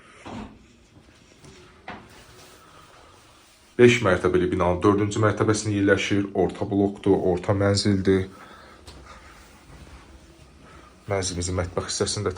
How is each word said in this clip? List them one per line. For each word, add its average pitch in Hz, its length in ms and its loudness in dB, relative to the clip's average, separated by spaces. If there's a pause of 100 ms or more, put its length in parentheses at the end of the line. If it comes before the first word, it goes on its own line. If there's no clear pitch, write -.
(3750)
Beş 120 260 8
mərtəbəli 90 480 2
binanın 90 300 0
dördüncü 104 400 2
mərtəbəsində 107 560 0
yerləşir, 101 560 0
orta 95 340 -2
blokdur, 98 480 2 (140)
orta 90 260 -2
mənzildir. 98 720 2 (2750)
Mənzilimizin 90 540 -4
mətbəx 87 260 -6
hissəsini 101 400 -4
də 101 100 -4